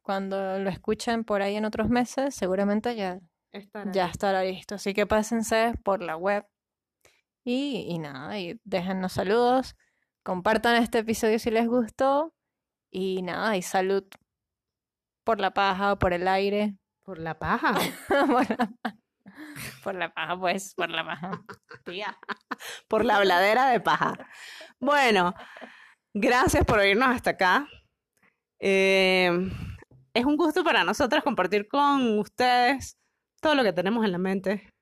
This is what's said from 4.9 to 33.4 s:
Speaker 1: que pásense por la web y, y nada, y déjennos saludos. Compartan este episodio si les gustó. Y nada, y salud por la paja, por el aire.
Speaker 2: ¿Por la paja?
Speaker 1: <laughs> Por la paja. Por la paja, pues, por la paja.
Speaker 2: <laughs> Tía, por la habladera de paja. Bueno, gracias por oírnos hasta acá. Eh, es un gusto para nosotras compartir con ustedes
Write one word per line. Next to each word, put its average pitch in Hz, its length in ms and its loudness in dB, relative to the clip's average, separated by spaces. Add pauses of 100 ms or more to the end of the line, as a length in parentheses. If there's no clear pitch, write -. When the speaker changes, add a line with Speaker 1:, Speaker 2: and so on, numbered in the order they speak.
Speaker 1:
que 208 100 2
pásense 220 680 0 (100)
por 196 180 0
la 160 160 -6
web 202 300 -2 (960)
y, 254 440 -4
y 170 120 -4
nada, 151 400 -10
y 180 240 -10
déjennos 190 500 -4
saludos. 240 600 2 (480)
Compartan 220 580 2
este 240 180 0
episodio 220 380 0
si 226 140 -2
les 226 160 2
gustó. 269 680 0 (580)
Y 185 300 -4
nada, 185 340 -2
y 180 60 -2
salud 190 420 0 (1200)
por 220 160 0
la 190 140 0
paja, 196 460 2
por 185 140 2
el 175 140 0
aire. 202 480 0 (300)
Speaker 2:
¿Por 180 140 -14
la 160 180 -8
paja? 233 360 0
Speaker 1:
<laughs> - 340 -4
Por 262 420 2
la 220 80 -2
paja. - 400 -6 (840)
Por 196 120 -6
la 170 180 -4
paja, 170 260 -6
pues, 185 360 -4
por 170 140 -2
la 165 160 -4
paja. 165 260 -8 (300)
Speaker 2:
<laughs> - 240 -20
Tía, 190 320 -10 (680)
por 220 180 2
la 214 120 4
habladera 202 520 6
de 233 100 4
paja. 151 340 2 (680)
Bueno, 240 540 4 (800)
gracias 247 520 4
por 226 140 2
oírnos 202 300 4
hasta 247 220 0
acá. 190 360 2 (920)
Eh, 190 880 2 (640)
es 240 120 0
un 294 120 2
gusto 330 260 0
para 262 200 2
nosotras 233 400 0
compartir 202 440 0
con 277 520 2
ustedes 247 800 0 (440)